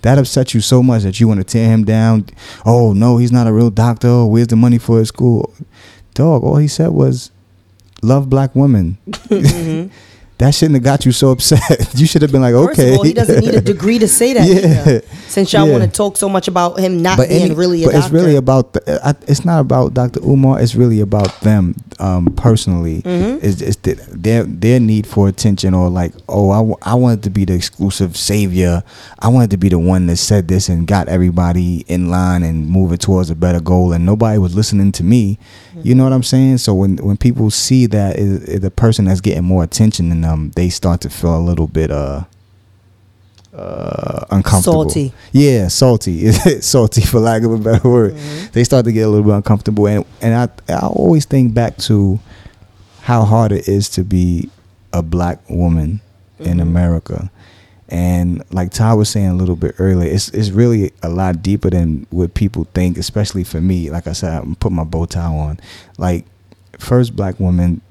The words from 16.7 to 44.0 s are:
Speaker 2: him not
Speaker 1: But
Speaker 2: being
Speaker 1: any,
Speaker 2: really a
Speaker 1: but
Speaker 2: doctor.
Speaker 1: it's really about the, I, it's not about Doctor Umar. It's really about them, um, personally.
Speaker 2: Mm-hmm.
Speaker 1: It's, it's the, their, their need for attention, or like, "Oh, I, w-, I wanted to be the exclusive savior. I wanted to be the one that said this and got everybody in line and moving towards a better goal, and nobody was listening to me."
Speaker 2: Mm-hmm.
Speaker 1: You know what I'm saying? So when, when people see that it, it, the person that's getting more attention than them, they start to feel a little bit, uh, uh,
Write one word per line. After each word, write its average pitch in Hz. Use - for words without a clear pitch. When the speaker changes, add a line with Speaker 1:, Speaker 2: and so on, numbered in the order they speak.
Speaker 2:
him 185
not 185
Speaker 1:
But 127
Speaker 2:
being 185
Speaker 1:
any, 170
Speaker 2:
really 175
a -
Speaker 1:
but -
Speaker 2:
doctor. 143
Speaker 1:
it's 135
really 165
about 131
the, -
I, 143
it's 143
not 170
about 131
Doctor 123
Umar. 135
It's 113
really 113
about 101
them, 101
um, 92
personally. 87
Speaker 2:
Mm-hmm. 185
Speaker 1:
It's, 101
it's -
the, -
their, 110
their 110
need 110
for 101
attention, 98
or 90
like, 90
"Oh, 98
I, 101
w-, 107
I 107
wanted 120
to 101
be 98
the 92
exclusive 92
savior. 92
I 110
wanted 120
to 98
be 95
the 87
one 90
that 85
said 95
this 92
and 85
got 95
everybody 87
in 90
line 90
and 80
moving 90
towards 92
a 82
better 87
goal, 90
and 85
nobody 107
was 90
listening 98
to 87
me." 107
Speaker 2:
Mm-hmm. 165
Speaker 1:
You 117
know 131
what 131
I'm 127
saying? 131
So 113
when, 95
when 98
people 120
see 131
that 101
it, 98
it, -
the 95
person 113
that's 92
getting 92
more 90
attention 90
than 82
them, 78
they 87
start 87
to 71
feel 82
a -
little 82
bit, 80
uh, 71
uh, -